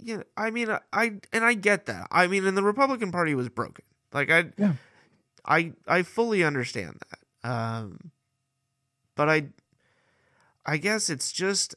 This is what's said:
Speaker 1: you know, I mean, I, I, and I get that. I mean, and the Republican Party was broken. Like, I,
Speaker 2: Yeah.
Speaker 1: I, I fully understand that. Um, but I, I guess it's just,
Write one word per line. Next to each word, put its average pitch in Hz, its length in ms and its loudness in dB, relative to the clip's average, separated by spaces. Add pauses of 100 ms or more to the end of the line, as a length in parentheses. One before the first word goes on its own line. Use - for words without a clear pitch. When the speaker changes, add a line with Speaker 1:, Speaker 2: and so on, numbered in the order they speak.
Speaker 1:
you 226 160 -8
know, - 60 -12 (140)
I 220 140 -2
mean, 233 180 -2
I, 208 100 -2 (140)
I, 220 200 2 (200)
and 226 100 2
I 233 120 4
get 196 320 2
that. 92 240 -8
I 180 160 6
mean, 190 180 0
and 190 100 2
the 196 80 2
Republican 226 480 2
Party 165 240 0
was 123 140 -2
broken. - 340 -8 (300)
Like, 143 160 0
I, 165 280 4
Speaker 2:
Yeah. 196 160 4 (680)
Speaker 1:
I, 165 300 0 (140)
I 175 160 2
fully 220 400 0
understand 123 560 -4 (100)
that. - 400 -14
Um, 113 600 -6 (1040)
but 147 140 0
I, 156 180 0 (1160)
I 151 120 -2
guess 202 320 -2
it's 135 220 -6
just, 190 460 -2